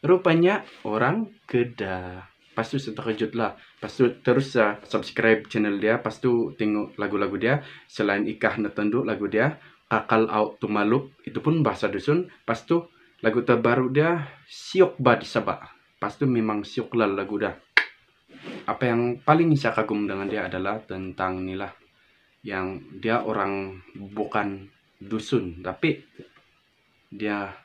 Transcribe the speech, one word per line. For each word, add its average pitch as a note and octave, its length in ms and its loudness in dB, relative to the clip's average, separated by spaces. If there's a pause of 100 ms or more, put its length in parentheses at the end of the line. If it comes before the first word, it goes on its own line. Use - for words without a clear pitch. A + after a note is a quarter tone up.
rupanya F3+ 640 4 (240)
orang C3 400 0 (160)
Kedah. F#2 800 -4 (320)
Pas A#2 80 0
tu C#3 160 -4
saya A2 160 -10
terkejut A2 400 -4
lah. A2 160 0 (240)
Pas G#2 160 -10
tu B2 160 4 (160)
terus C3+ 320 2
saya G#2 320 2
subscribe A2 640 2
channel G#2+ 240 0
dia. G#2+ 240 2
Pas - 160 -6
tu A#2+ 400 0
tengok G#2 400 -2
lagu-lagu G2+ 400 -2
dia. B2 240 2 (240)
Selain G2+ 400 0
Ikah G#2+ 400 0
Netenduk, G#2+ 400 0
lagu G#2 240 -2
dia, A#2 320 0 (320)
Kakal A2 400 2
Auk G#2+ 240 0
Tumaluk. G#2 560 0 (100)
Itu A2 220 -10
pun D#3+ 160 2
bahasa G#2 320 0
dusun. D#3 400 0 (160)
Pas A2+ 160 -2
tu E3 240 0 (320)
lagu A2+ 240 0
terbaru B2 480 2
dia, D#3 320 2 (240)
Siok - 480 2
Ba A#2+ 240 6
di - 80 -12
Sabak. - 480 -4 (200)
Pas G#2 160 -4
tu C#3+ 160 0
memang A2 320 0
siok A2 320 -8
lah A2+ 160 2
lagu G2 320 -2
dia. G2 160 -2 (1120)
Apa A#2 240 0
yang A#2+ 320 0
paling D#3+ 320 6
saya A#2+ 160 0
kagum G#2+ 320 0
dengan G2 240 -4
dia G#2 160 -4
adalah F#2 400 -4
tentang F#2 560 -6
inilah. F#2+ 320 -8 (720)
Yang F#2+ 400 -6 (160)
dia A2+ 240 0
orang G2 560 -4 (160)
bukan G2+ 720 -6 (320)
dusun, G2 640 -4
tapi F#2+ 400 -4 (1040)
dia G2+ 400 -6 (160)